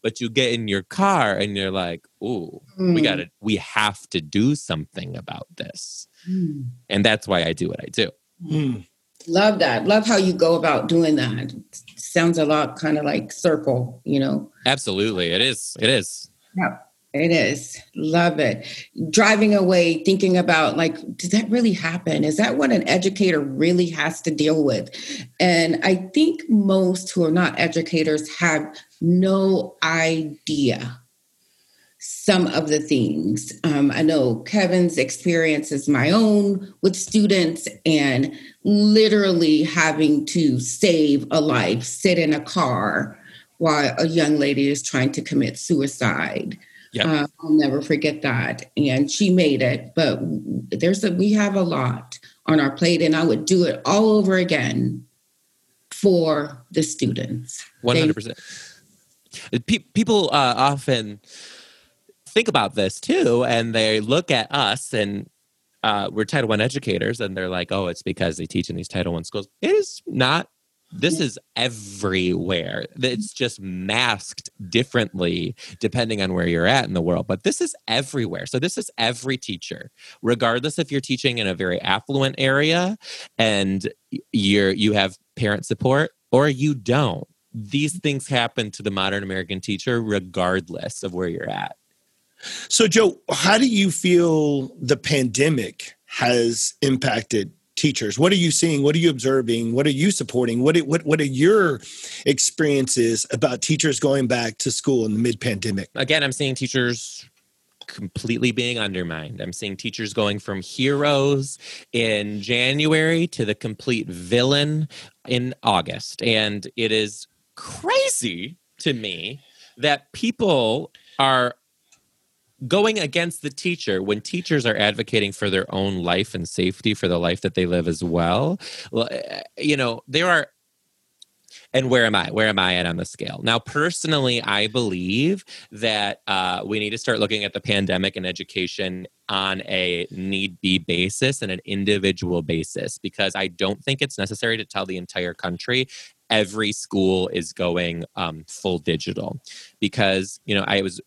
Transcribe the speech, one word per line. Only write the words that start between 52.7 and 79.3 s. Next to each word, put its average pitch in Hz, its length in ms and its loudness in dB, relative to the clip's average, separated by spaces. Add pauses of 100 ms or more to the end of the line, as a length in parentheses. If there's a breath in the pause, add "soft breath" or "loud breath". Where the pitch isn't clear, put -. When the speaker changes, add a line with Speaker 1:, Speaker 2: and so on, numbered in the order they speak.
Speaker 2:
plate, 170 320 2
and 160 120 4
I 160 100 2
would 131 200 2
do 180 200 4
it - 200 -2
all 214 240 4
over 196 280 4
again 143 680 0 (840)
for 156 800 0
the 160 120 0
students. - 800 -4 (200)
Speaker 1:
One 123 160 2
hundred 156 160 4
percent. - 240 -10 (1300 loud breath)
Pe-, 220 120 2
people, 208 540 0
uh, 131 240 4
often 127 640 0 (1040 loud breath)
think 233 200 0
about 131 300 0
this 95 240 -2
too, 127 440 2
and 117 300 0
they 110 260 2
look 139 300 0
at 117 220 0
us 135 400 -2
and, 101 360 -4 (540)
uh, 104 300 0
we're 107 120 -2
Title 123 240 -2
One 107 120 2
educators, 113 600 -2
and 95 160 -6
they're 92 120 -4
like, 90 240 -4
"Oh, 98 160 -2
it's 85 140 -8
because 90 340 -2
they 82 100 -8
teach - 240 -4
in 87 60 -6
these 87 120 -8
Title 87 240 -4
One 82 120 -6
schools." 101 240 -8 (140)
It 320 80 0
is 403 360 0
not. 139 420 0 (440)
This 165 260 0
Speaker 2:
Yeah. 143 80 0
Speaker 1:
is 110 120 -6 (180)
everywhere. 95 1300 -2 (140)
It's 208 320 -4
just 120 280 -6
masked 101 920 -4 (180)
differently 90 840 -2 (260 loud breath)
depending 113 400 -2
on 92 140 -2
where 87 120 0
you're 85 200 0
at 127 180 2
in 98 100 -6
the 90 60 0
world, 85 280 0
but 95 160 -4
this - 160 -2
is 339 140 -4 (120)
everywhere. 113 600 -4
So 131 120 -4
this 170 180 -4
is - 220 -8
every 120 380 -2